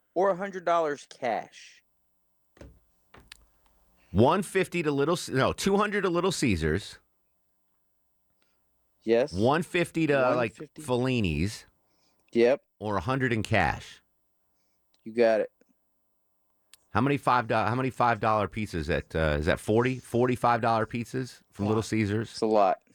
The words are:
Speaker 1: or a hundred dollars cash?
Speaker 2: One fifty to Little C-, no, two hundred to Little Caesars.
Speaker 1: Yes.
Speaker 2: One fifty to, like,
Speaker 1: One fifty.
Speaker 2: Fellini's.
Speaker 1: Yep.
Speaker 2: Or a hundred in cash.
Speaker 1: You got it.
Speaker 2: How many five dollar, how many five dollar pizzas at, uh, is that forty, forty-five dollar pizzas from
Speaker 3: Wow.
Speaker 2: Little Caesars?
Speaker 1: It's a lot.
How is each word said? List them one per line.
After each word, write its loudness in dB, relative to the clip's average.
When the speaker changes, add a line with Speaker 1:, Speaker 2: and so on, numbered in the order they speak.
Speaker 1:
or 2
a -2
hundred -10
dollars 0
cash? -8
Speaker 2:
One 4
fifty -2
to 0
Little 0
C-, -8
no, 2
two 0
hundred -2
to -2
Little 0
Caesars. -2
Speaker 1:
Yes. 2
Speaker 2:
One 2
fifty -2
to, 2
like, -
Speaker 1:
One -2
fifty. -18
Speaker 2:
Fellini's. -2
Speaker 1:
Yep. 4
Speaker 2:
Or -4
a 0
hundred -2
in 0
cash. -2
Speaker 1:
You -16
got 4
it. -4
Speaker 2:
How 2
many 0
five 0
dollar, 0
how -2
many -2
five 0
dollar 0
pizzas -6
at, -4
uh, 2
is -2
that 0
forty, 0
forty-five 0
dollar 0
pizzas -8
from -4
Speaker 3:
Wow. 0
Speaker 2:
Little 2
Caesars? -2
Speaker 1:
It's -16
a 0
lot. 4